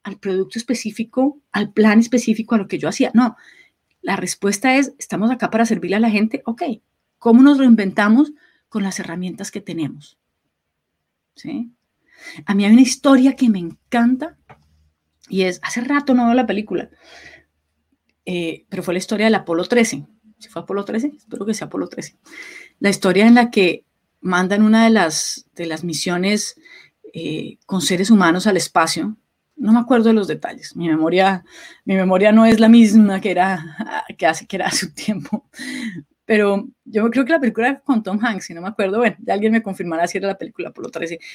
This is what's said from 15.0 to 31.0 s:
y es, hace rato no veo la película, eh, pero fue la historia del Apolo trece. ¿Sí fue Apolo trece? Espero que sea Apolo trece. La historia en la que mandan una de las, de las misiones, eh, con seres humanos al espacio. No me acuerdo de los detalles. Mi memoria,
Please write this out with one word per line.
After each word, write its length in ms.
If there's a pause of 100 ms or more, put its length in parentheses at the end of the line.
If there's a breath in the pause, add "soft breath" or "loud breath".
y 140
es, 200
hace 200
rato 320
no 100
veo 100
la 120
película, 420 (1400 loud breath)
eh, 460
pero 120
fue 120
la 40
historia 280
del 80
Apolo 320
trece. 400 (320)
¿Sí 100
fue 140
Apolo 240
trece? 280
Espero 300
que 80
sea 140
Apolo 200
trece. 300 (640 loud breath)
La 80
historia 380
en 80
la 160
que 340 (380)
mandan 400
una 220
de 60
las, 640
de 120
las 180
misiones, 720 (540 soft breath)
eh, 540
con 160
seres 280
humanos 360
al 100
espacio. 600 (360)
No 200
me 60
acuerdo 280
de 60
los 140
detalles. 480
Mi 120
memoria, 560 (400 loud breath)